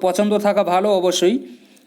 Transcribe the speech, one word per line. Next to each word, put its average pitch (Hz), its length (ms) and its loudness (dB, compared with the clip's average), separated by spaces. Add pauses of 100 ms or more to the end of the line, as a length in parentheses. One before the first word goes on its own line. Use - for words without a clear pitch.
পছন্দ 202 360 0
থাকা 202 260 0
ভালো 185 260 0
অবশ্যই। 185 500 0 (480)